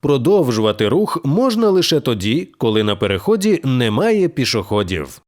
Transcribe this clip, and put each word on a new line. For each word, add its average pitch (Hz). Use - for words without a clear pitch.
Продовжувати 123
рух 175
можна 220
лише 170
тоді, 117
коли 110
на 104
переході 190
немає 139
пішоходів. 98